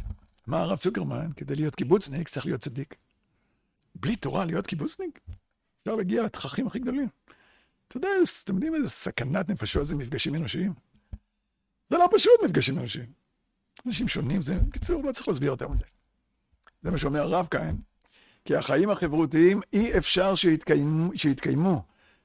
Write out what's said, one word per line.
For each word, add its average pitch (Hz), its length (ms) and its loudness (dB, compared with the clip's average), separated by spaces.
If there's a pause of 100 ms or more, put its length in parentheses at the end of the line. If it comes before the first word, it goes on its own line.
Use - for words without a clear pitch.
(480)
אמר - 100 -2
הרב 180 200 -2
צוקרמן, 156 580 -4
כדי 139 180 -8
להיות 151 200 -2
קיבוצניק 160 540 0
צריך - 180 -6
להיות 117 140 -4
צדיק. 135 340 -8 (1000)
בלי - 220 -4
תורה - 280 -2
להיות 165 220 -2
קיבוצניק? 311 540 -8 (600)
אפשר - 140 -6
להגיע 220 280 0
לתככים 214 440 -6
הכי - 120 -6
גדולים. 254 300 -2 (800)
אתה - 80 -12
יודע, 311 120 -4 (360)
אתם 202 100 -4
יודעים 294 200 -2
איזה 294 140 0
סכנת 151 600 0
נפשות 147 380 -2
זה 156 100 -4
מפגשים 139 380 -4
אנושיים? 170 380 -4 (1120)
זה - 120 0
לא 349 140 6
פשוט 453 320 8
מפגשים 139 340 2
אנושיים. 120 340 -8 (760)
אנשים 233 220 -2
שונים, 165 340 -2
זה, 165 160 -2
בקיצור, - 460 0
לא 277 80 -2
צריך - 160 -4
להסביר 143 220 0
אותם 131 220 -6
מדי. 151 120 0 (960)
זה 151 80 -4
מה 175 80 0
שאומר 143 240 -2
הרב 160 240 0
כאן, 156 300 -4 (680)
כי 147 120 0
החיים 151 340 2
החברותיים 165 680 4 (120)
אי 220 260 2
אפשר 190 360 2
שיתקיימו, 160 840 2
שיתקיימו 143 640 2 (420)